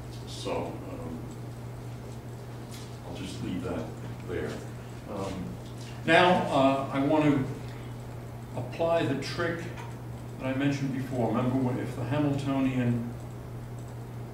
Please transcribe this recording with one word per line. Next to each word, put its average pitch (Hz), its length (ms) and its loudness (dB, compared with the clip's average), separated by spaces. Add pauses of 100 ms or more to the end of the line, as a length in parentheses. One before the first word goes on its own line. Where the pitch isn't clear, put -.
(280)
so, - 460 -4 (180)
um, - 280 -6 (1900)
I'll - 100 -8
just - 260 -6
leave - 200 -2
that - 200 -2 (460)
there. - 200 -2 (640)
Um, 98 200 -2 (720)
now, 180 240 10 (180)
uh, 135 460 6
I 139 60 2
want 151 260 6
to 131 180 6 (1120)
apply 165 480 2
the - 180 2
trick - 380 0 (800)
that 131 80 -2
I 131 100 0
mentioned 139 380 2
before. 120 320 0
Remember, 123 300 4
when, 123 200 2
if - 180 -4
the - 100 -4
Hamiltonian 131 1080 2 (1200)